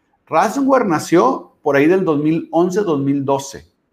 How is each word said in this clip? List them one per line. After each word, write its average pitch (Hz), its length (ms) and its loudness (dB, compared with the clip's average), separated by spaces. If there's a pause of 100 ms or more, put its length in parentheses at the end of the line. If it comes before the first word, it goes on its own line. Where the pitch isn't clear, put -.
(260)
Ransomware 240 600 0
nació 185 720 0
por 143 140 0
ahí 139 140 4
del 185 160 2
dos 151 180 0
mil 160 300 -2
once, 180 300 0
dos 156 180 -2
mil 139 240 -2
doce. 135 420 -6 (260)